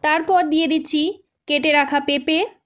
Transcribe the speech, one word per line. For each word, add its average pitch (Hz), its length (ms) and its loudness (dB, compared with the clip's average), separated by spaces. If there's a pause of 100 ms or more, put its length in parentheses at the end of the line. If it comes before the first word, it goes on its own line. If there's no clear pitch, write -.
তারপর 330 360 2 (120)
দিয়ে 320 200 2
দিচ্ছি 311 300 -2 (460)
কেটে 294 300 0
রাখা 285 280 0
পেঁপে। 285 320 0 (280)